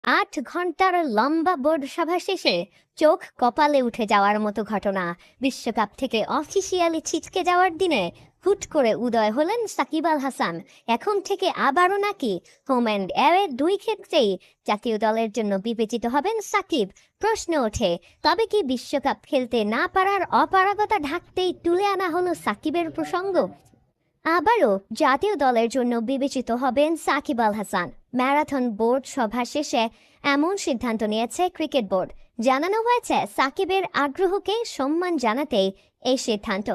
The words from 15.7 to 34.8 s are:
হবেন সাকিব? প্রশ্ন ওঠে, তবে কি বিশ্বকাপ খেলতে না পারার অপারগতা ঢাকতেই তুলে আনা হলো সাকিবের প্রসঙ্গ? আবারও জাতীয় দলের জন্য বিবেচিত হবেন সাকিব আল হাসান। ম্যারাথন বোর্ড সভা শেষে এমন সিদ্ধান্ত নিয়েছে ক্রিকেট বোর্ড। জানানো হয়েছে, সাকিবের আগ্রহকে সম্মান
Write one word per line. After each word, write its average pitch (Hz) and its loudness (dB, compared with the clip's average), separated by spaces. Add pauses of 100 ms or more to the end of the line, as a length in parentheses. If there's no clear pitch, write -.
হবেন 370 0 (140)
সাকিব? 302 0 (340)
প্রশ্ন 403 0 (140)
ওঠে, 208 0 (340)
তবে 359 2
কি 415 2 (120)
বিশ্বকাপ 262 -2 (120)
খেলতে 254 0 (140)
না 277 0 (100)
পারার 381 2 (200)
অপারগতা 392 2 (120)
ঢাকতেই 359 -4 (120)
তুলে 349 2
আনা 370 -2
হলো 359 0 (120)
সাকিবের 311 -2
প্রসঙ্গ? 359 -4 (880)
আবারও 330 4 (300)
জাতীয় 294 2 (100)
দলের 233 4
জন্য 240 0 (160)
বিবেচিত 269 -2
হবেন 262 2 (140)
সাকিব 285 -2
আল 208 2
হাসান। 190 -4 (320)
ম্যারাথন 277 0 (160)
বোর্ড 247 2 (120)
সভা 240 -2
শেষে 285 -2 (400)
এমন 285 2 (120)
সিদ্ধান্ত 226 -2
নিয়েছে 226 -2 (140)
ক্রিকেট 277 -2
বোর্ড। 185 -2 (380)
জানানো 311 2 (100)
হয়েছে, 466 2 (180)
সাকিবের 349 0 (200)
আগ্রহকে 370 0 (220)
সম্মান 330 0